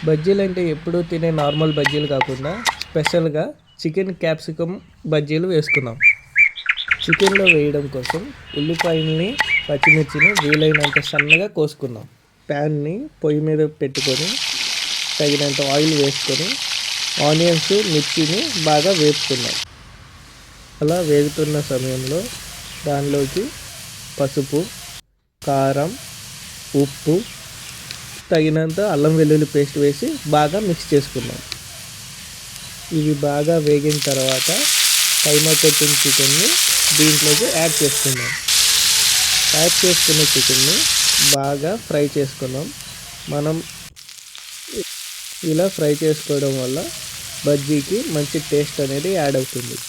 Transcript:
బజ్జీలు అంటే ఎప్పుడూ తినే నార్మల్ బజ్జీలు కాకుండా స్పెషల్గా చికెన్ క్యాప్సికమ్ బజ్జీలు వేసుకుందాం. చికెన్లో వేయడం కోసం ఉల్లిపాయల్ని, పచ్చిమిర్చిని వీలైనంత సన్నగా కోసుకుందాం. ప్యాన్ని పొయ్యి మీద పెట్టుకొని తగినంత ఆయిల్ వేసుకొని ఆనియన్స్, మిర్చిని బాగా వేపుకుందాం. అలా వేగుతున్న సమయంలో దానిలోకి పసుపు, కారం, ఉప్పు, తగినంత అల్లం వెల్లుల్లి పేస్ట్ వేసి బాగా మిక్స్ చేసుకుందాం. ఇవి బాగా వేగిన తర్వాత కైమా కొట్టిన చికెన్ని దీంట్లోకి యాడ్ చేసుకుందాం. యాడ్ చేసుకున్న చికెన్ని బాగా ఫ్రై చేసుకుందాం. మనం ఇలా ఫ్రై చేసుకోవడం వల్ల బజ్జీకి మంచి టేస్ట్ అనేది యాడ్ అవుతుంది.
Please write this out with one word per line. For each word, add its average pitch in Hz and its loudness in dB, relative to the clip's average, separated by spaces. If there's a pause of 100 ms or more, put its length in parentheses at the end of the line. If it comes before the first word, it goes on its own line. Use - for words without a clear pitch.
బజ్జీలు 165 4
అంటే 185 -2 (120)
ఎప్పుడూ 170 -2 (120)
తినే 165 0 (100)
నార్మల్ 151 2
బజ్జీలు 147 0
కాకుండా 135 -2 (320)
స్పెషల్గా 160 0 (360)
చికెన్ 185 -2 (120)
క్యాప్సికమ్ 160 -4 (400)
బజ్జీలు 156 0
వేసుకుందాం. 135 0 (1040)
చికెన్లో 196 2
వేయడం 147 2 (100)
కోసం 131 -4 (380)
ఉల్లిపాయల్ని, 160 0 (380)
పచ్చిమిర్చిని 151 4 (120)
వీలైనంత 151 2 (120)
సన్నగా 151 0 (100)
కోసుకుందాం. 139 -4 (440)
ప్యాన్ని 151 -2 (280)
పొయ్యి 151 2
మీద 156 2 (200)
పెట్టుకొని 139 -2 (920)
తగినంత 143 0 (140)
ఆయిల్ 156 4
వేసుకొని 139 0 (840)
ఆనియన్స్, 165 2 (200)
మిర్చిని 156 0 (300)
బాగా 151 4 (100)
వేపుకుందాం. 135 0 (1200)
అలా 160 2 (100)
వేగుతున్న 147 2 (160)
సమయంలో 131 -2 (640)
దానిలోకి 143 0 (760)
పసుపు, 139 0 (840)
కారం, 139 2 (880)
ఉప్పు, 143 0 (1160)
తగినంత 160 2 (140)
అల్లం 151 4
వెల్లుల్లి 151 6
పేస్ట్ 143 2
వేసి 143 2 (280)
బాగా 151 4
మిక్స్ 170 -2
చేసుకుందాం. 135 -2 (1600)
ఇవి 151 2 (140)
బాగా 147 2 (100)
వేగిన 147 4 (120)
తర్వాత 131 2 (760)
కైమా 151 4
కొట్టిన 151 4 (120)
చికెన్ని 143 4 (500)
దీంట్లోకి 151 4 (120)
యాడ్ 160 2
చేసుకుందాం. 131 0 (1300)
యాడ్ 170 4
చేసుకున్న 160 4 (120)
చికెన్ని 135 2 (580)
బాగా 143 -2 (160)
ఫ్రై 147 2 (120)
చేసుకుందాం. 135 -4 (680)
మనం 151 -2 (2000)
ఇలా 170 2 (100)
ఫ్రై 151 2
చేసుకోవడం 151 0 (100)
వల్ల 131 -2 (680)
బజ్జీకి 147 2 (180)
మంచి 147 -2 (100)
టేస్ట్ 147 0
అనేది 143 -2
యాడ్ 139 2
అవుతుంది. 120 -6 (120)